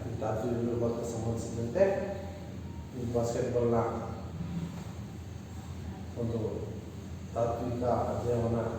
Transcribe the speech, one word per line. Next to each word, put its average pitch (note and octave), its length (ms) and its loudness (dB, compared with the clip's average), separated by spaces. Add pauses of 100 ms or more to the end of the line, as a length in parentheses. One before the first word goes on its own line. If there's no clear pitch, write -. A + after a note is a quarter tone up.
ಈ A2+ 180 -4
ರಾತ್ರಿ A2+ 280 0
ವಿಭಾಗಕ್ಕೆ A#2 640 2
ಸಂಬಂಧಿಸಿದಂತೆ A2+ 720 2 (1160)
ಈ A#2 140 -2
ಬಾಸ್ಕೆಟ್‌ಬಾಲ್‌ನ A#2+ 640 4 (2500)
ಒಂದು A2 460 0 (680)
ತಾತ್ವಿಕ A#2+ 460 2 (280)
ಅಧ್ಯಯನ A#2 480 4 (200)